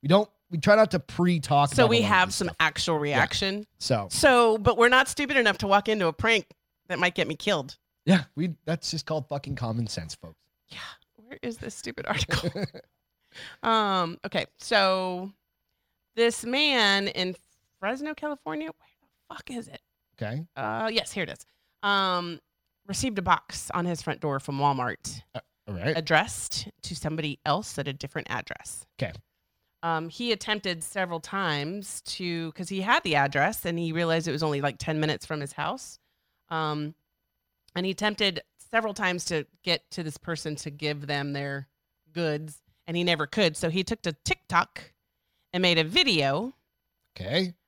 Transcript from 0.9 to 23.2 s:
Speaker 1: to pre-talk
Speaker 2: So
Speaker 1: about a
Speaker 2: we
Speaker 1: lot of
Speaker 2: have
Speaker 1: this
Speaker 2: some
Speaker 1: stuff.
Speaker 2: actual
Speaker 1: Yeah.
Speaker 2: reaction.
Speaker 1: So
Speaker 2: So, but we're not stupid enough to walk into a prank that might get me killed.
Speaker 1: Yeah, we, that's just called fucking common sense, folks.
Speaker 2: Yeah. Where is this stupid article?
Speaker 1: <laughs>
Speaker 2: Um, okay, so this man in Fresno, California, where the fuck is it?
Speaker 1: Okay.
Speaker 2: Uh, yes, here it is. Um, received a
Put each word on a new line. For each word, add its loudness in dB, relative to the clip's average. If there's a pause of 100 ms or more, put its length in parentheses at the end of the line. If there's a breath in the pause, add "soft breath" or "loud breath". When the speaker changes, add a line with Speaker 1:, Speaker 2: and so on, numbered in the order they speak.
Speaker 1:
to 2
pre-talk 2
Speaker 2:
So 8
Speaker 1:
about 8
a 6
Speaker 2:
we 6
Speaker 1:
lot 4
of 2
Speaker 2:
have 6
Speaker 1:
this -6
Speaker 2:
some -2
Speaker 1:
stuff. -8
Speaker 2:
actual 2
Speaker 1:
Yeah. 0 (160)
Speaker 2:
reaction. 0 (100)
Speaker 1:
So -2
Speaker 2:
So, 6
but 4
we're 10
not 6
stupid -2
enough 4
to -2
walk 6
into 2
a 2
prank 2 (400)
that -4
might 4
get 0
me -4
killed. -2 (280)
Speaker 1:
Yeah, 6 (140)
we, -2
that's -4
just -6
called -4
fucking -6
common -2
sense, -8
folks. -20 (300)
Speaker 2:
Yeah. -18 (400 loud breath)
Where -20
is -6
this -12
stupid -10
article? -2
Speaker 1:
<laughs> -6 (1000 loud breath)
Speaker 2:
Um, 2
okay, -2 (120)
so 0 (840)
this 2
man 2
in -4 (440)
Fresno, -4
California, -6
where -12 (280)
the -20
fuck -16
is -10
it? -20 (380)
Speaker 1:
Okay. -6 (120)
Speaker 2:
Uh, -4
yes, -2
here -4
it -8
is. -14 (380)
Um, 0 (480)
received -2
a -6